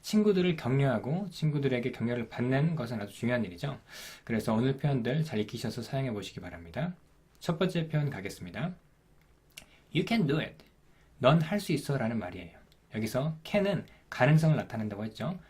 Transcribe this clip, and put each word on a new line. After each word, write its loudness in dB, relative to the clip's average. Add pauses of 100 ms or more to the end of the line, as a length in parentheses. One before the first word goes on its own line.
친구들을 4
격려하고 0
친구들에게 0
격려를 -2
받는 2
것은 -4
아주 -10
중요한 0
일이죠. -8 (440)
그래서 0
오늘 2
표현들 0
잘 -4
익히셔서 -4
사용해 -4
보시기 -8
바랍니다. -8 (440)
첫 -2
번째 0
표현 0
가겠습니다. -6 (1200)
"You 2
can 2
do 2
it." -6 (640)
"넌 8
할 0
수 -4
있어"라는 0
말이에요. -10 (380)
여기서 -2
can은 0 (240)
가능성을 6
나타낸다고 -4
했죠. -6 (100)